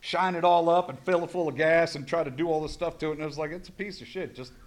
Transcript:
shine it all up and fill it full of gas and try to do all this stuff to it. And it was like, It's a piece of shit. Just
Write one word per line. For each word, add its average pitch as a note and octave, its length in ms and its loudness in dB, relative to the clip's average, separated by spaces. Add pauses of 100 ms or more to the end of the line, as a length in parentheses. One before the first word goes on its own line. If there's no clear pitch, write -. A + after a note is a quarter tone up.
shine F#3 340 -2
it F3+ 80 -4
all F3 260 6
up F3 200 4
and D3+ 100 -10
fill F3 240 2
it E3 60 -4
full F3 180 -2
of C#3 80 -4
gas D#3+ 400 4
and C#3 120 -8
try E3 160 0
to C#3+ 80 -4
do C#3+ 160 -2
all D#3 140 0
this D3+ 100 -6
stuff E3 280 -6
to D#3 100 -4
it. D#3 40 -2
And D3+ 80 -8
it D#3 40 -6
was C#3 120 -8
like, D3+ 140 -6
It's F3+ 180 -12
a - 40 -20
piece G3+ 280 -10
of A#2 60 -16
shit. D#3+ 280 -8
Just B2+ 180 -14 (140)